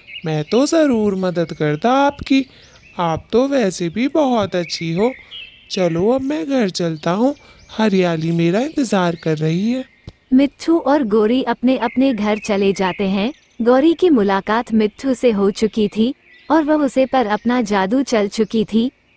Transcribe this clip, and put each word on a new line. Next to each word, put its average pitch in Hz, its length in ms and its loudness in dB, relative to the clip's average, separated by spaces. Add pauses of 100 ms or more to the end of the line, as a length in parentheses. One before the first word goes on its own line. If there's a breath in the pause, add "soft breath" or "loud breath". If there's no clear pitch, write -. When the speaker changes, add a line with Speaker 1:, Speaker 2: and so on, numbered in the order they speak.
(260 loud breath)
Speaker 1:
मैं 156 200 -2
तो 254 200 2
ज़रूर 240 520 2
मदद 175 360 -2
करता 151 440 -2
आपकी, 277 480 0 (540 soft breath)
आप 165 320 -2
तो 254 160 2
वैसे 196 420 -2
भी 220 200 -4
बहुत 247 460 0
अच्छी 170 380 -6
हो। 214 180 0 (600 loud breath)
चलो 175 380 0
अब 262 140 0
मैं 302 240 -4
घर 254 240 0
चलता 165 420 -4
हूँ, 247 200 0 (380 soft breath)
हरियाली 180 600 0
मेरा 170 280 2
इंतज़ार 202 540 -2
कर 160 220 -4
रही 170 340 -2
है। 262 120 -4 (500)
Speaker 2:
मिट्ठू 285 460 2
और 285 260 0
गौरी 220 400 2
अपने 240 340 0
अपने 254 340 0
घर 208 260 -2
चले 196 340 0
जाते 190 340 -2
हैं। 202 240 -2 (300)
गौरी 262 320 4
की 359 160 2
मुलाकात 208 640 0
मिट्ठू 220 400 0
से 240 180 2
हो 202 200 2
चुकी 208 360 -2
थी 226 260 -2 (360)
और 311 140 2
वह 302 220 2
उसे 262 200 0
पर 254 220 0
अपना 233 360 0
जादू 202 400 0
चल 208 260 0
चुकी 220 360 -2
थी। 226 260 0 (260)